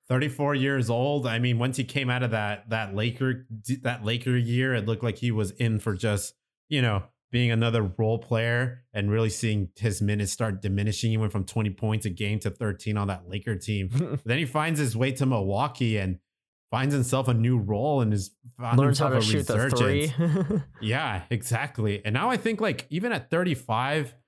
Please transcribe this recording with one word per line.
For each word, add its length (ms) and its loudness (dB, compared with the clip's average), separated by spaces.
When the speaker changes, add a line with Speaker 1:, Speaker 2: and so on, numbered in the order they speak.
Speaker 1:
Thirty-four 480 0
years 340 0
old. 380 0
I 100 0
mean, 220 2
once 180 0
he 60 -2
came 260 -2
out 140 0
of 80 0
that, 400 -2
that 240 -2
Laker, 500 -2
that 200 -2
Laker 320 0
year, 380 2
it 140 0
looked 160 -2
like 160 -2
he 100 0
was 220 0
in 280 0
for 140 -2
just, 400 -2
you 140 2
know, 220 2
being 200 2
another 320 2
role 340 0
player 760 -2
and 200 0
really 180 2
seeing 460 0
his 260 -2
minutes 300 0
start 320 -4
diminishing. 480 0
He 60 2
went 140 0
from 120 -2
twenty 260 -2
points 380 -2
a 20 -2
game 300 -2
to 100 -2
thirteen 480 -4
on 100 0
that 220 -6
Laker 260 -4
team. 680 -2
Speaker 2:
<laughs> 40 -20
Speaker 1:
Then 140 0
he 80 0
finds 320 0
his 180 0
way 140 2
to 160 0
Milwaukee 680 0
and 200 -2
finds 240 0
himself 320 2
a 80 4
new 240 4
role 420 0
and 100 2
is 200 -2
found 200 2
Speaker 2:
Learns 180 6
how 140 2
Speaker 1:
himself 140 2
Speaker 2:
to 120 2
Speaker 1:
a 60 2
Speaker 2:
shoot 40 -4
the 120 2
Speaker 1:
resurgence. 520 2
Speaker 2:
three. 140 0
<laughs> 80 -
Speaker 1:
Yeah, 400 -2
exactly. 720 -2
And 120 -2
now 160 2
I 60 0
think, 240 -2
like, 280 -2
even 220 -2
at 180 -4
thirty-five 840 -2